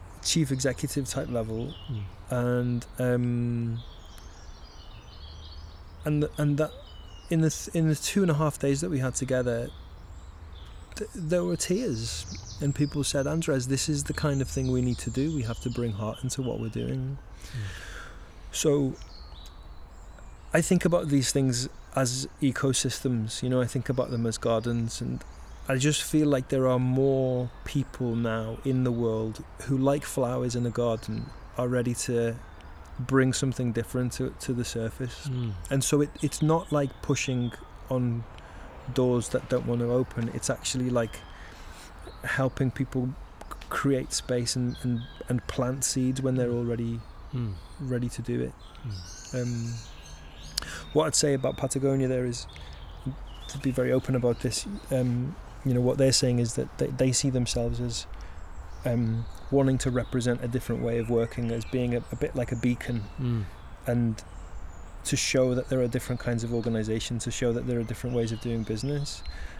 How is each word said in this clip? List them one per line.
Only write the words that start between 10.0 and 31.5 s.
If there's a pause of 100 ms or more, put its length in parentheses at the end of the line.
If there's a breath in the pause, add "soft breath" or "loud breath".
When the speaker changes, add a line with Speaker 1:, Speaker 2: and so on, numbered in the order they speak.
Speaker 1:
th-,
there
were
tears, (340)
and
people
said,
"Andres,
this
is
the
kind
of
thing
we
need
to
do.
We
have
to
bring
heart
into
what
we're
doing." (240 loud breath)
Speaker 2:
Mm. (1000 loud breath)
Speaker 1:
So (1600)
I
think
about
these
things (260)
as (140)
ecosystems,
you
know,
I
think
about
them
as
gardens,
and (440)
I
just
feel
like
there
are
more (120)
people
now
in
the
world (220)
who,
like
flowers
in
a
garden, (320)